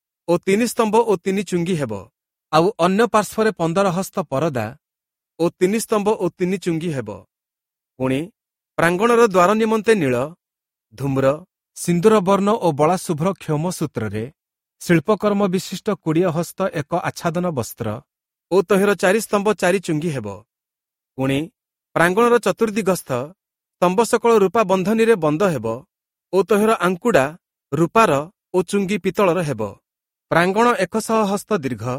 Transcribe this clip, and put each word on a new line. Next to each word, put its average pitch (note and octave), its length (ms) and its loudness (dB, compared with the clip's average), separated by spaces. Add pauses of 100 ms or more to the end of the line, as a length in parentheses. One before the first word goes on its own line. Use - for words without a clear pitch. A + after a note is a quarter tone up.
(280)
ଓ E3+ 100 2
ତିନି G3+ 280 0
ସ୍ତମ୍ଭ A3 360 0
ଓ A3+ 140 0
ତିନି F#3+ 260 -2
ଚୁଙ୍ଗି F3 320 -2
ହେବ। C#3 180 -4 (600)
ଆଉ D#3+ 140 4 (120)
ଅନ୍ୟ F#3 280 2
ପାର୍ଶ୍ୱରେ A3 460 0
ପନ୍ଦର E3+ 380 0
ହସ୍ତ F3+ 320 -6
ପରଦା C3+ 440 -4 (720)
ଓ D#3+ 120 0
ତିନି F#3+ 300 0
ସ୍ତମ୍ଭ G#3 340 -2
ଓ G3 160 -2
ତିନି F#3 280 -4
ଚୁଙ୍ଗି E3+ 320 -4
ହେବ। B2+ 180 -6 (880)
ପୁଣି C3 220 -2 (580)
ପ୍ରାଙ୍ଗଣର G3 460 2
ଦ୍ୱାର F#3 300 4
ନିମନ୍ତେ A3 400 2
ନୀଳ, C#3 220 0 (800)
ଧୂମ୍ର, C3+ 320 0 (500)
ସିନ୍ଦୁର F3 440 2
ବର୍ଣ୍ଣ G3 360 0
ଓ F#3+ 160 0
ବଳାଶୁଭ୍ର D#3+ 600 0
କ୍ଷୌମ D3+ 360 -4
ସୂତ୍ରରେ A2 540 -6 (560)
ଶିଳ୍ପକର୍ମ G3+ 640 0
ବିଶିଷ୍ଟ F#3 480 -6
କୋଡ଼ିଏ E3+ 360 0
ହସ୍ତ D#3+ 280 -6 (160)
ଏକ D3+ 160 -6 (120)
ଆଚ୍ଛାଦନ E3+ 480 -4
ବସ୍ତ୍ର A#2+ 360 -6 (640)
ଓ E3+ 120 0
ତହିଁର G3+ 320 2
ଚାରି F#3+ 260 0
ସ୍ତମ୍ଭ G3+ 340 -2
ଚାରି F#3 260 0
ଚୁଙ୍ଗି E3 300 -4
ହେବ। A#2+ 180 -8 (880)
ପୁଣି C3+ 200 0 (580)
ପ୍ରାଙ୍ଗଣର F#3 420 2
ଚତୁର୍ଦିଗସ୍ଥ G3+ 720 -2 (720)
ସ୍ତମ୍ଭ F3+ 220 0
ସକଳ A#3 340 0
ରୂପା G3 260 2
ବନ୍ଧନୀରେ G3+ 520 2
ବନ୍ଦ D#3 340 0
ହେବ B2 160 -4 (640)
ଓ F3+ 100 2
ତହିଁର G#3+ 360 2
ଆଙ୍କୁଡ଼ା F3+ 460 2 (480)
ରୂପାର E3+ 380 2 (400)
ଓ F3+ 120 -2
ଚୁଙ୍ଗି G3 360 -2
ପିତ୍ତଳର F3+ 440 0
ହେବ। C3+ 200 -4 (680)
ପ୍ରାଙ୍ଗଣ F#3+ 360 2 (120)
ଏକଶହ A3 480 -2
ହସ୍ତ G3 320 -4
ଦୀର୍ଘ B2 260 -8 (140)